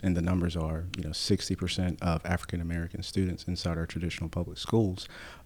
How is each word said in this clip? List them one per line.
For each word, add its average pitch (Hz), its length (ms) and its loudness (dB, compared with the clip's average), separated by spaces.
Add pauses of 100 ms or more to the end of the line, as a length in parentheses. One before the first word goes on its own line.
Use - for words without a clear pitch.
and 90 140 4
the 87 60 4
numbers 87 340 4
are, 80 300 0 (120)
you 87 60 -4
know, 78 80 -4
sixty - 420 2
percent 90 480 0
of 82 240 2
African-American 85 760 -2
students 92 400 0
inside 87 340 0
our 82 80 0
traditional 82 420 -4
public 80 300 -4
schools 98 480 2 (400)